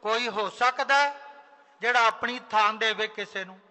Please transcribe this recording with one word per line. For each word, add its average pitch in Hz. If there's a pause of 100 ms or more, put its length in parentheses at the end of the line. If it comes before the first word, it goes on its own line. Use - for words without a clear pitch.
ਕੋਈ 226
ਹੋ 196
ਸਕਦਾ 277 (680)
ਜਿਹੜਾ 233
ਆਪਣੀ 233 (100)
ਥਾਂ 214
ਦੇਵੇ 220
ਕਿਸੇ 196
ਨੂੰ? 190 (100)